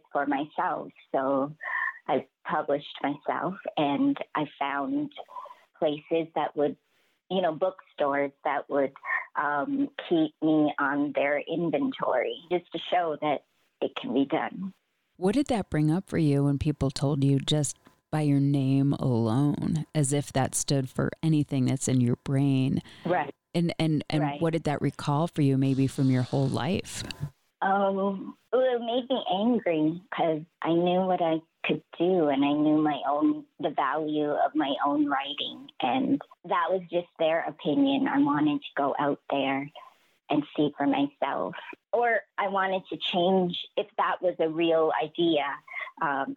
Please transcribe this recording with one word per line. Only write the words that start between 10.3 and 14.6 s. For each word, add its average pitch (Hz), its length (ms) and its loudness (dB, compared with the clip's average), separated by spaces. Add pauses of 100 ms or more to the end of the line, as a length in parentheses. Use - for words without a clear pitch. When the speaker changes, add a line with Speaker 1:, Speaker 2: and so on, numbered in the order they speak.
Speaker 1:
me 156 360 4
on 143 360 0
their 143 240 0
inventory 143 960 -2 (140)
just 175 220 -2
to 165 60 -6 (120)
show 170 320 0
that 151 220 -2 (360)
it - 160 -4
can - 160 -8
be 135 140 2
done. - 460 -4 (440)